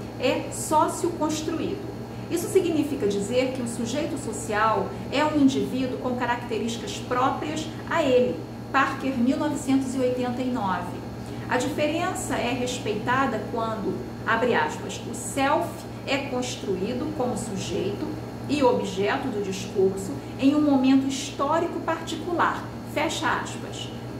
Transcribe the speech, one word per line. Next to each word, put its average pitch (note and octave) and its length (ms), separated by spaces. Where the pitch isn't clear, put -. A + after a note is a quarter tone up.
é C4+ 320
socioconstruído. - 1400
Isso - 180
significa D#4+ 600
dizer A#3+ 440
que B3+ 100
o A#3 40
sujeito C#4+ 560
social G#3+ 640
é C#4+ 140
um D4+ 160
indivíduo B3+ 580
com B3+ 160
características A#3 800
próprias C#4 580
a D#4+ 120
ele. B3 340
Parker, C4+ 460
mil B3+ 200
novecentos C4+ 580
e C#4 40
oitenta B3 420
e B3+ 100
nove. F#3+ 480
A - 80
diferença D4+ 800
é A#3+ 160
respeitada A#3+ 960
quando, A3+ 480
abre - 280
aspas, - 460
o - 40
self D4+ 540
é C4+ 120
construído A#3+ 880
como A#3 200
sujeito F#3+ 680
e C#4+ 140
objeto G3+ 680
do G3+ 140
discurso F#3+ 680
em C#4 160
um D4 60
momento C4+ 480
histórico D#4 720
particular. D#4+ 840
Fecha D4+ 340
aspas. - 640